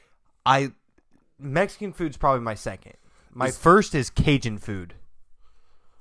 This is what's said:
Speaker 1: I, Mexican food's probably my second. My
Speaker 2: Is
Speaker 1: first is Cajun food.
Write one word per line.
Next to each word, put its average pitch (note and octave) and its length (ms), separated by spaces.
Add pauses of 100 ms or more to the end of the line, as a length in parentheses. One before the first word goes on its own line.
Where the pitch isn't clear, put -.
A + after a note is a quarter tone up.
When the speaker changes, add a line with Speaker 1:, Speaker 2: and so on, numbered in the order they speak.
(440)
Speaker 1:
I, C3+ 280 (640)
Mexican E3 560
food's D#3+ 240
probably C3+ 240
my A2+ 120
second. - 400 (380)
My B2+ 140
Speaker 2:
Is C3 100
Speaker 1:
first F#3+ 380
is C3+ 160
Cajun B2 480
food. F#2 360 (1080)